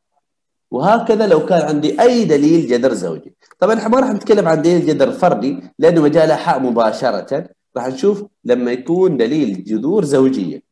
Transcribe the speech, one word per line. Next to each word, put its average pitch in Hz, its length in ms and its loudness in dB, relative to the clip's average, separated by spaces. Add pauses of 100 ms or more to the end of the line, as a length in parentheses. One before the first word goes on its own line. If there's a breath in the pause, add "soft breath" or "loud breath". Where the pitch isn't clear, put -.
(720)
وهكذا 214 560 0
لو 156 180 2
كان 175 160 2
عندي 151 400 -2
أي 240 240 2
دليل 156 420 2
جذر 120 260 0
زوجي. 87 420 -8 (240 soft breath)
طبعا 208 180 2
احنا 220 100 -6
ما 240 120 2
راح 262 100 2
نتكلم 202 380 0
عن 160 140 2
دليل 165 240 2
جذر 139 260 0
فردي 139 500 -2 (180)
لأنه 165 220 4
مجاله 156 340 2
حاء 143 240 -2
مباشرة. 117 920 -2 (280)
راح 123 100 -6
نشوف 196 380 -2 (180)
لما 120 280 0
يكون 165 460 0
دليل 117 460 -2
جذور 131 400 -2
زوجية. 131 680 0